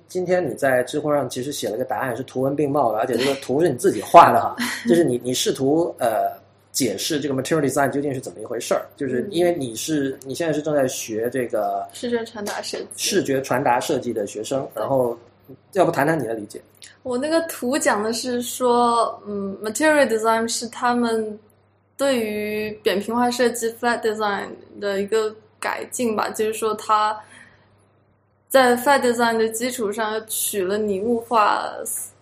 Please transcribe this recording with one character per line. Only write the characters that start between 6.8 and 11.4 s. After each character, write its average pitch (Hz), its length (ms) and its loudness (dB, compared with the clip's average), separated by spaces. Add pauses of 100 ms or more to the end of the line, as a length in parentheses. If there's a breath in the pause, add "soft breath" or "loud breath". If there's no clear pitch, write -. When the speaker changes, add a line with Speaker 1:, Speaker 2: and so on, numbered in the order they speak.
Speaker 1:
释 147 240 -2
这 143 80 -4
个 135 60 -2
Material 139 340 0
Design 139 220 2
究 135 100 -2
竟 143 140 -2
是 127 80 -6
怎 - 120 -12
么 104 60 -16
一 110 60 -10
回 117 140 -6
事 - 160 -2
儿， - 100 -2 (100)
就 143 120 -4
是 120 240 -2
因 170 120 0
为 175 120 4
你 123 200 -6
是， 139 360 -2
Speaker 2:
嗯。 - 160 -12
Speaker 1:
你 127 80 -8
现 170 120 -2
在 151 60 0
是 147 80 0
正 151 140 -2
在 135 120 4
学 113 440 -4
这 123 160 -2